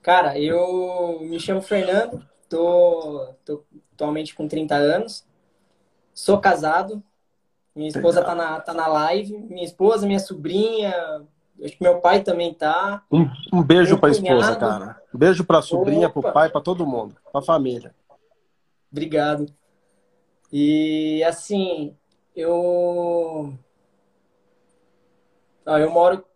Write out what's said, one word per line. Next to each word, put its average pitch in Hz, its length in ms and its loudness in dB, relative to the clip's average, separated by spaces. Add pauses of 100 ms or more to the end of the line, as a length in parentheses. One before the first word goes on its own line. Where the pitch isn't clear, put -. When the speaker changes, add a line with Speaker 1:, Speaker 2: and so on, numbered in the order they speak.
Speaker 1:
Cara, 156 380 2
eu 175 840 -2
me 165 180 -10
chamo 190 200 -4
Fernando, 202 640 -2 (240)
tô, 165 800 2 (160)
tô 147 200 -12 (280)
atualmente 151 420 -6
com 151 120 -10
trinta 151 300 -4
anos, 160 500 -2 (880)
sou 202 240 0
casado, 190 640 0 (720)
minha 151 140 -8
esposa 170 320 2
Speaker 2:
Legal. 175 160 -2
Speaker 1:
tá 170 140 -4
na, 156 100 -8
tá - 120 -12
na 165 140 -2
live, 175 500 -2
minha 180 280 -12
esposa, 202 420 2
minha 196 140 0
sobrinha, 196 720 -2 (680)
acho - 140 -12
que - 60 -8
meu 175 180 4
pai 190 220 4
também 170 320 -2
tá. 180 560 -2
Speaker 2:
Um, 151 180 4 (240)
um 180 100 4
beijo 175 320 6
Speaker 1:
Meu - 60 0
Speaker 2:
pra 147 100 6
esposa, 127 440 2
Speaker 1:
cunhado. - 60 -6
Speaker 2:
cara. 107 420 -4 (100)
Um 120 60 -12
beijo 175 260 4
pra 160 160 4
sobrinha, 165 480 0
pro 147 120 -4
Speaker 1:
Opa. 151 120 -2
Speaker 2:
pai, 156 180 4
pra 147 100 -4
todo 175 260 -4
mundo, 113 300 -6 (160)
pra 139 100 -4
família. 131 500 -2 (1000)
Speaker 1:
Obrigado. 147 560 -4 (1080)
E, 156 720 0
assim, 165 720 -4 (380)
eu, 175 1160 -2 (2250)
ah, 156 140 2
eu 156 100 2
moro 180 340 2 (120)